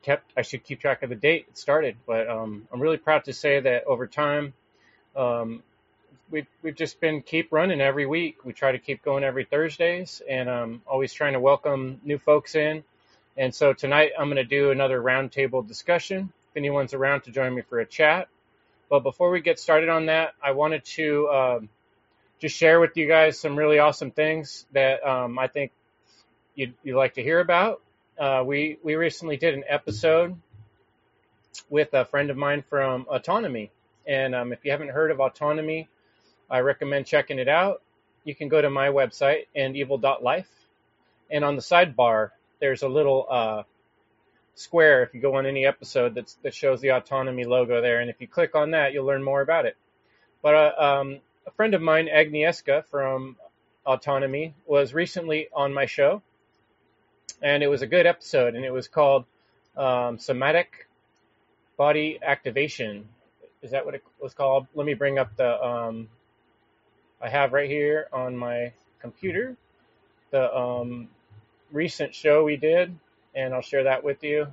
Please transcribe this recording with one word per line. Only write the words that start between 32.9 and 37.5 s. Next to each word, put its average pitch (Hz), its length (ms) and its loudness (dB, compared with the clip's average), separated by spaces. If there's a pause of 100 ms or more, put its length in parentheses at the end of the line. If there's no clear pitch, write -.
Autonomy. 143 640 -4 (340)
And, 135 300 -2
um, 123 160 -6
if - 120 -14
you 139 60 -4
haven't 147 200 -4
heard 156 200 0
of 143 80 -2
Autonomy, 156 720 -2 (600)
I 127 120 0
recommend 139 460 -2
checking 143 340 0
it 123 80 0
out. 175 340 2 (400)